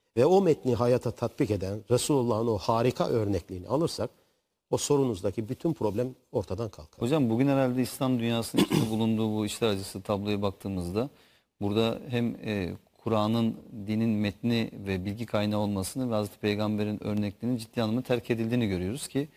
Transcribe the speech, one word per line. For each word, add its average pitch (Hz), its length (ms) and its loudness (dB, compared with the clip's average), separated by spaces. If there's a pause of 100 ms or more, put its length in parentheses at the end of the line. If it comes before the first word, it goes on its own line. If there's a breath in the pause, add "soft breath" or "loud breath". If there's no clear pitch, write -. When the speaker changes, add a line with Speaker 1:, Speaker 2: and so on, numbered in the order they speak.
(180)
Speaker 1:
ve 120 80 6
o 185 160 6
metni 135 340 2
hayata 120 360 2
tatbik 113 400 -2
eden 101 400 -2
Resulullah'ın 120 560 2
o 110 100 2
harika 120 520 2
örnekliğini 95 580 -2
alırsak 135 420 -2 (600)
o 127 80 0
sorunuzdaki 113 720 0
bütün 156 240 -2
problem 120 420 -2 (160)
ortadan 104 380 -4
kalkar. - 320 -14
Speaker 2:
Hocam 127 280 2
bugün 120 180 4
herhalde 131 340 2
İslam 127 380 0
dünyasının 117 440 2
içinde - 260 2
<clears throat> - 20 -4
bulunduğu 110 440 0
bu 107 100 0
içler 113 220 0
acısı 98 340 -2
tabloya 101 400 -2
baktığımızda 98 680 -2 (520 soft breath)
burada 107 380 0 (100)
hem, 120 260 -2 (100)
e, 98 280 -2 (300)
Kur'an'ın 110 520 2 (320)
dinin 110 220 0
metni 110 640 0
ve 98 320 -4
bilgi 107 200 -6
kaynağı 107 340 0
olmasını 104 520 -2
ve 110 40 0
Hazreti 104 240 -4
Peygamber'in 104 640 -2
örnekliğinin 104 540 -2
ciddi 113 240 -6
anlamda 113 200 0
terk 123 300 -2
edildiğini 113 360 0
görüyoruz 95 400 -2
ki 143 300 -4